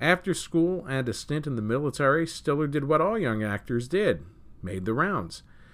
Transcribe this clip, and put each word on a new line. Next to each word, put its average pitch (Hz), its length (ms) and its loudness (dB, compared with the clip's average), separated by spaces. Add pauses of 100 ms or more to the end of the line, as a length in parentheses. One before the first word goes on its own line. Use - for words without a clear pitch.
After 175 340 2
school 175 520 0
and 135 220 0
a 113 40 0
stint 147 340 -4
in 139 80 -4
the 113 80 -2
military, 139 640 2
Stiller 151 400 0
did 143 200 -2
what 156 140 4
all 202 160 2
young 110 280 0
actors 120 420 -2
did, 156 380 0 (360)
made 92 240 -6
the 110 100 0
rounds. 151 500 -2 (300)